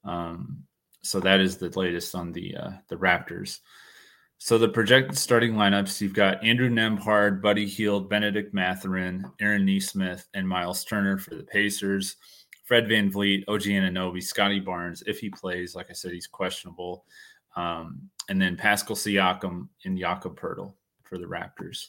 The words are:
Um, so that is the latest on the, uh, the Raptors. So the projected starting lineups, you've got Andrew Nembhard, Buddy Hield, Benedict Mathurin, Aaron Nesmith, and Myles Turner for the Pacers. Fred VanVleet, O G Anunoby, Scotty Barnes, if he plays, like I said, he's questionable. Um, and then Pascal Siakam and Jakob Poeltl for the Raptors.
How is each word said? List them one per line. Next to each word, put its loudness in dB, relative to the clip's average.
Um, -8
so -4
that 6
is 2
the -6
latest -2
on -6
the, -10
uh, -10
the -8
Raptors. 0
So 4
the 6
projected 4
starting 4
lineups, 2
you've -2
got 4
Andrew 4
Nembhard, 4
Buddy 2
Hield, 0
Benedict 0
Mathurin, -2
Aaron 2
Nesmith, -2
and -4
Myles -2
Turner 0
for -10
the -14
Pacers. -2
Fred 4
VanVleet, 2
O 0
G -2
Anunoby, 0
Scotty 0
Barnes, -6
if -4
he -6
plays, -8
like -12
I -20
said, -10
he's -12
questionable. -8
Um, -8
and 2
then 2
Pascal 0
Siakam 0
and -4
Jakob -6
Poeltl -10
for -12
the -10
Raptors. -12